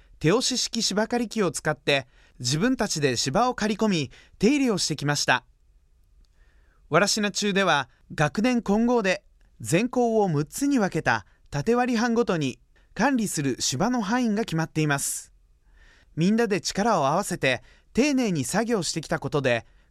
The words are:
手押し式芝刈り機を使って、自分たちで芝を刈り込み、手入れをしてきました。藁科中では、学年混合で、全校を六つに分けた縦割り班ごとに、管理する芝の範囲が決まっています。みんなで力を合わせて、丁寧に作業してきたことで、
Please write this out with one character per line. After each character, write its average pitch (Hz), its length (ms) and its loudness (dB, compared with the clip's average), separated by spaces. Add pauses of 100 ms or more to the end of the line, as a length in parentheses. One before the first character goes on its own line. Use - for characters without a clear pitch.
(200)
手 151 120 2
押 240 100 2
し 247 160 -2
式 - 240 -4
芝 202 260 -2
刈 240 120 -2
り 233 100 -4
機 214 140 -2
を 170 80 0
使 - 180 -6
っ 151 60 -2
て、 139 320 0 (320)
自 131 180 -2
分 247 180 2
た 214 120 0
ち 160 140 -4
で 131 160 2
芝 202 320 0
を 247 60 -4
刈 214 120 -2
り 214 80 -2
込 220 120 0
み、 160 240 -2 (280)
手 190 80 4
入 285 120 4
れ 254 120 2
を 190 60 0
し - 100 -2
て 156 80 -4
き 139 100 -6
ま 147 100 0
し - 100 -4
た。 127 200 2 (1400)
藁 180 180 4
科 208 240 -2
中 202 220 -2
で 196 100 2
は、 147 240 2 (280)
学 156 260 0
年 240 220 2
混 220 240 2
合 240 160 2
で、 190 200 0 (380)
全 170 280 0
校 233 320 2
を 202 60 2
六 151 180 0
つ - 200 -6
に 285 140 2
分 190 100 2
け 160 140 -4
た 113 220 0 (260)
縦 143 240 0
割 247 180 0
り 226 60 0
班 233 160 0
ご 233 100 2
と 185 120 0
に、 139 220 -4 (360)
管 262 200 2
理 220 120 0
す 156 160 -4
る 135 160 0
芝 170 320 -2
の 247 100 0
範 240 240 0
囲 220 60 0
が 202 140 0
決 160 100 -6
ま 160 80 -2
っ 156 40 -4
て - 140 -2
い 156 60 0
ま 143 100 0
す。 - 340 -8 (840)
み 175 160 2
ん 220 40 2
な 233 120 2
で 190 120 -2
力 208 400 0
を 135 80 2
合 151 100 2
わ 202 60 0
せ - 140 -6
て、 131 240 0 (320)
丁 277 220 2
寧 240 160 0
に 151 120 0
作 196 220 -2
業 220 160 0
し - 100 -4
て 160 100 -6
き - 60 -12
た 165 120 -2
こ 139 100 -8
と 147 120 0
で、 120 260 0 (240)